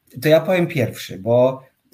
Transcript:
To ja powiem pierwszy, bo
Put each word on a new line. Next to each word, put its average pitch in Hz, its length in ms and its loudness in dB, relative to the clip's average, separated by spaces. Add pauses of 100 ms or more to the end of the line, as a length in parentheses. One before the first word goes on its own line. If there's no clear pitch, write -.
(220)
To 151 80 0
ja 156 120 6
powiem 180 260 0
pierwszy, 104 520 -6
bo 123 440 0 (300)